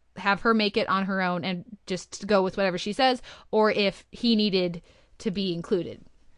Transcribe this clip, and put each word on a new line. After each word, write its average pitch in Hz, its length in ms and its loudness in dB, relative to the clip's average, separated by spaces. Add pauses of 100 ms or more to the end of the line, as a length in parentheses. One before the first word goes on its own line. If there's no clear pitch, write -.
(160)
have 196 260 0
her 233 120 2
make 214 240 2
it 208 120 0
on 190 160 0
her 190 160 -2
own 180 220 -2
and 185 220 -6 (220)
just - 400 -8
go 196 160 4
with 185 140 -2
whatever 190 200 0
she 208 160 -6
says, 262 280 2 (300)
or 214 200 4
if - 400 0
he 233 240 2
needed 185 460 0 (380)
to 226 120 -4
be 190 220 -2
included. 170 520 -4 (320)